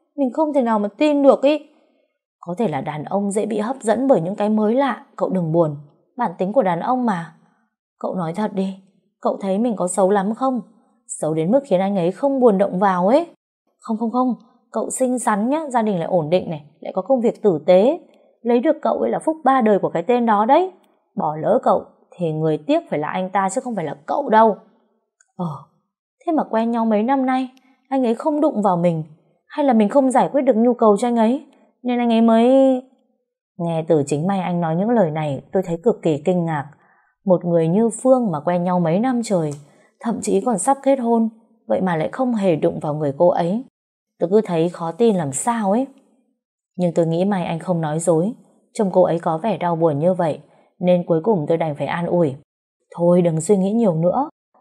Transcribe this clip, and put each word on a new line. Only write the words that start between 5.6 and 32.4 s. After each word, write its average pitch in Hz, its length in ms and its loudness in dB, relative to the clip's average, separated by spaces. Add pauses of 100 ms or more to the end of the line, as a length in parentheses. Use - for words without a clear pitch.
Bản 233 200 -4
tính 190 160 -2
của 262 100 2
đàn 170 160 0
ông 247 260 -2
mà. 170 300 -4 (640)
Cậu - 160 -6
nói 165 180 -6
thật 214 200 -4
đi, 190 240 -4 (440)
cậu - 200 -2
thấy 196 180 -2
mình 233 160 -2
có 180 120 -4
xấu 185 220 2
lắm 208 260 0
không? 262 260 -2 (600)
Xấu 156 120 -2
đến 160 180 0
mức 269 140 4
khiến 180 140 2
anh 196 180 -2
ấy 175 140 0
không 277 280 -2
buồn 226 180 4
động 180 220 -2
vào 185 280 2
ấy. 311 200 2 (520)
Không, 226 180 -6
không, 226 140 -4
không, 247 220 0 (380)
cậu - 180 -6
xinh 254 300 -2
xắn 220 300 -2
nhá, 302 100 -2 (100)
gia 240 120 0
đình 208 180 0
lại 160 80 -4
ổn 160 220 0
định 180 200 0
này, 151 160 -10 (140)
lại - 160 -12
có 190 60 -4
công 254 200 0
việc 226 220 -2
tử 175 220 2
tế. 196 340 4 (420)
Lấy 240 180 2
được 294 220 2
cậu - 160 -2
ấy 233 140 -2
là 196 80 -2
phúc 320 240 -4
ba 262 180 4
đời 214 180 4
của 202 100 0
cái 170 140 -2
tên 240 220 0
đó 214 200 4
đấy. 339 260 4 (440)
Bỏ 156 260 -4
lỡ 185 220 2
cậu 196 200 2 (340)
thì 170 140 -2
người 156 260 0
tiếc 277 220 0 (100)
phải 156 100 -4
là 151 80 -4
anh 185 220 -6
ta 190 200 0
chứ 262 120 -6
không 247 140 -8
phải 170 100 -4
là 147 100 -8 (100)
cậu - 240 -4
đâu. 220 260 4 (800)
Ờ, 180 100 -6 (800)
thế 339 60 -4
mà 277 180 0
quen 226 220 -2
nhau 233 140 -2
mấy 214 180 2
năm 262 220 0
nay, 262 240 -2 (400)
anh 269 160 0
ấy 233 100 0
không 302 260 -2
đụng 208 200 0
vào 190 160 2
mình, 170 260 0 (440)
hay 302 180 -2
là 262 80 4
mình 214 160 4
không 262 220 2
giải 226 200 2
quyết 285 100 0
được 247 140 2
nhu 233 180 4
cầu 220 240 4
cho 247 100 -2
anh 240 80 0
ấy, 233 300 2 (380)
nên 240 160 -2
anh 240 120 0
ấy 226 100 4
mới... 254 600 4 (760)